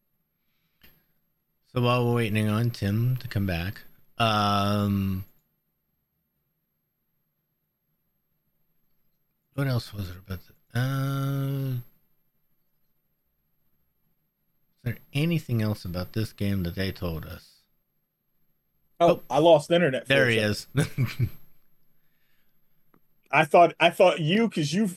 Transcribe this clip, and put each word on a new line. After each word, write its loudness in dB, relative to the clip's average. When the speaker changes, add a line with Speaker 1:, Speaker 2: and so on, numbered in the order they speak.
Speaker 1:
So 0
while 2
we're 2
waiting 0
on 0
Tim -2
to -12
come -2
back, -6
um, 0
what -2
else -4
was -8
there -14
about -10
the, -4
uh, -4
is -6
there -6
anything -2
else -2
about -8
this -4
game -4
that -6
they -4
told -8
us? -18
Speaker 2:
Oh, 6
Speaker 1:
Oh, 2
Speaker 2:
I 0
lost 6
internet 0
for 2
Speaker 1:
there 4
Speaker 2:
a 2
Speaker 1:
he 2
Speaker 2:
second. -4
Speaker 1:
is. -2
<laughs> -14
Speaker 2:
I 2
thought, 6
I 4
thought 4
you, 2
'cause -4
you, 0